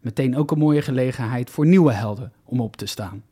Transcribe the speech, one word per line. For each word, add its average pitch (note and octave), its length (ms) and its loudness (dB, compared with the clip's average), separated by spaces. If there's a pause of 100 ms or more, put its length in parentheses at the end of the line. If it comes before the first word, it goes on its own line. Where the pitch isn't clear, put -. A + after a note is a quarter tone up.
Meteen B2+ 360 -2
ook D3+ 140 0
een D#3+ 60 0
mooie D3+ 240 2
gelegenheid B2+ 680 -4
voor D3+ 160 -2
nieuwe E3+ 260 6
helden G#2 400 -6 (140)
om B2 160 -4
op A2 140 -6
te G#2 100 -12
staan. G2+ 460 -10